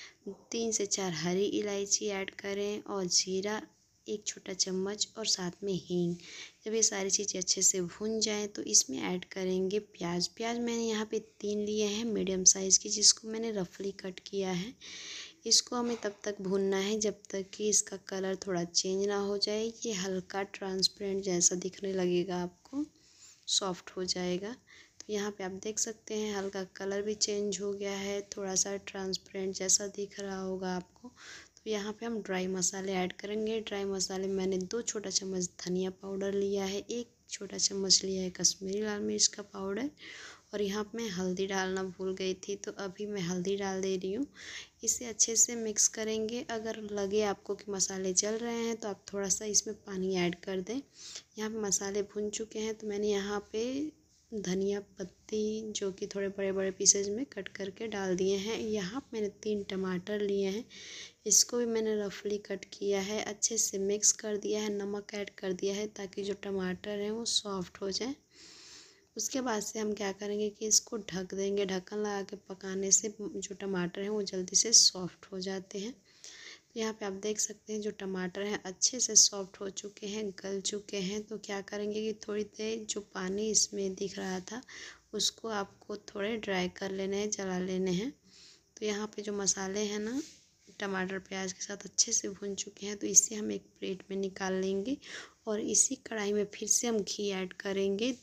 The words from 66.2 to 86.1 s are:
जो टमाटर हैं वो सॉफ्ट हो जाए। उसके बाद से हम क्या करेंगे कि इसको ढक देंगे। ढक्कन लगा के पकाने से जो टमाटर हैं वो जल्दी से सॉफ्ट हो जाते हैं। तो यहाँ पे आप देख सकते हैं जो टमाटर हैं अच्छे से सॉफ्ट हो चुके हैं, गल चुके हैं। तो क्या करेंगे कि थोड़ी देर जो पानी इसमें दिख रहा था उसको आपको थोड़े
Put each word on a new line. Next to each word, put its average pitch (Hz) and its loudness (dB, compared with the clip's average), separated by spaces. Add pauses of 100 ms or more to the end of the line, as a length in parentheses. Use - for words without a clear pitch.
जो 196 0
टमाटर 196 -2
हैं 208 0
वो 226 -4
सॉफ्ट 190 0
हो 196 0
जाए। 233 -2 (1000)
उसके 254 0
बाद 226 2
से 214 -4
हम 214 2
क्या 202 0
करेंगे 208 0
कि 214 -4
इसको - 4
ढक 190 -6
देंगे। 196 2
ढक्कन 190 -2
लगा 208 0
के 196 -10 (140)
पकाने 190 -2
से 208 4
जो 196 -6
टमाटर 190 -2
हैं 202 -2
वो 214 0
जल्दी 185 -2
से 226 4
सॉफ्ट - 4
हो 190 -6
जाते 190 -4
हैं। 220 -4 (800)
तो 233 -4
यहाँ 220 0
पे 214 -8
आप 196 -2
देख 208 -2
सकते - -4
हैं 214 -2
जो 208 -2
टमाटर 190 -2
हैं 208 0
अच्छे 190 0
से 220 0
सॉफ्ट 196 6
हो 196 -4
चुके 202 -8
हैं, 214 -2
गल 196 -4
चुके 202 -4
हैं। 202 0
तो 214 -8
क्या 202 -6
करेंगे 208 -2
कि 220 0 (140)
थोड़ी 214 0
देर 220 -4
जो 208 -4 (120)
पानी 196 0
इसमें 196 2
दिख 196 -4
रहा 185 -2
था 220 -8 (520)
उसको - 0
आपको 208 -4
थोड़े 208 -2